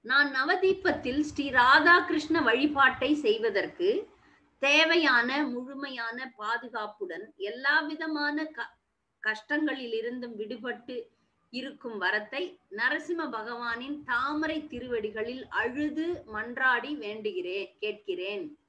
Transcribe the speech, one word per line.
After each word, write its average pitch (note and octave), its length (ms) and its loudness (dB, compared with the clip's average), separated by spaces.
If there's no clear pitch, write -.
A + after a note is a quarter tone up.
நான் C#4 320 4
நவதீபத்தில் D4+ 880 2
ஸ்ரீ C#4+ 300 -2
ராதாகிருஷ்ண D#4 920 6
வழிபாட்டை C4+ 720 4
செய்வதற்கு G#3+ 960 0
தேவையான C#4+ 880 4
முழுமையான B3+ 880 -8
பாதுகாப்புடன் G#3+ 1000 -6
எல்லா B3+ 440 0
விதமான D#4 640 -2
க-, D4+ 260 -10
கஷ்டங்களில் C4 720 -2
இருந்தும் A#3+ 460 -6
விடுபட்டு A#3 680 -8
இருக்கும் A#3 500 -10
வரத்தை G#3 600 -4
நரசிம்ம D4 600 -2
பகவானின் A#3+ 760 -6
தாமரை D4+ 580 -2
திருவடிகளில் A#3+ 880 -6
அழுது D4 760 -2
மன்றாடி B3 640 0
வேண்டுகிறேன், G#3 840 -6
கேட்கிறேன். G#3 760 -6